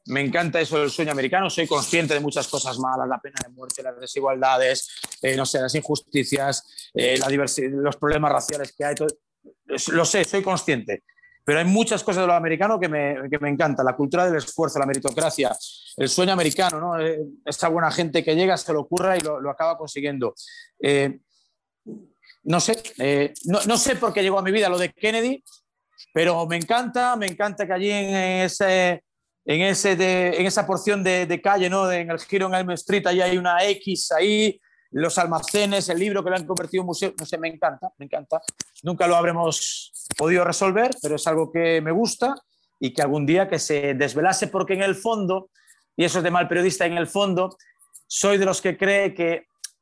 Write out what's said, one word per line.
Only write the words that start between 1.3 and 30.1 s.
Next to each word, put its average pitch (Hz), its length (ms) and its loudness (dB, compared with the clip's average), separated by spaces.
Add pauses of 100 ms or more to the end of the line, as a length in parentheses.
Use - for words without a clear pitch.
Soy 165 160 -2
consciente 156 480 0
de 143 40 0
muchas 143 280 -4
cosas 131 320 -6
malas, 131 280 -2
la 131 120 -4
pena 139 240 -16
de 127 60 -12
muerte, 127 340 -12
las 123 160 -10
desigualdades, 131 920 0 (320)
eh, 131 140 0
no 135 100 0
sé, 139 140 -2
las 127 160 -2
injusticias, 139 1200 -4
eh, 123 240 2
la 135 80 0
diversi-, 139 420 0
los 139 280 -2
problemas 151 340 0
raciales 143 440 -2
que 143 100 -6
hay. 147 100 -2
Todo... 156 140 -2 (800)
lo 165 140 2
sé, 190 180 2
soy 196 180 0
consciente. 143 640 -2 (420)
Pero 147 140 2
hay 170 60 0
muchas 214 380 2
cosas 190 200 0
de 180 40 2
lo 175 60 4
americano 170 460 2
que 175 80 0
me, 147 280 -2 (140)
que 147 100 -2
me 147 100 -2
encanta. 143 340 0
La 127 120 2
cultura 170 300 2
del 175 100 2
esfuerzo, 156 420 -2
la 139 80 2
meritocracia, 135 720 0 (420)
el 135 100 0
sueño 185 240 2
americano, 170 480 2
¿no? 170 200 -4
Eh, 160 200 -2 (240)
esa 151 260 -2
buena 165 200 2
gente 160 340 0
que 156 120 2
llega, 185 200 4
se - 160 -6
lo 147 160 0
curra 185 300 2
y 165 40 0
lo, 147 200 -4
lo 143 80 -4
acaba 165 260 0
consiguiendo. 143 600 -4 (440)
Eh, 139 400 2 (1200)
no 165 160 2
sé, 220 220 0 (180)
eh, 143 340 2 (120)
no, 190 200 2
no 226 120 2
sé 262 180 2
por 202 180 0
qué 208 80 0
llegó 190 160 2
a 190 60 0
mi 190 80 0
vida 202 180 4
lo 180 80 2
de 175 160 0
Kennedy, 226 500 -2 (720)
pero 165 320 2
me 170 120 -2
encanta, 240 580 0
me 214 100 -2
encanta 202 400 -2
que 180 80 -2
allí 190 160 0
en 202 260 -2
ese, 185 880 2 (420)
en 156 160 0
ese 196 340 2
de, 185 420 2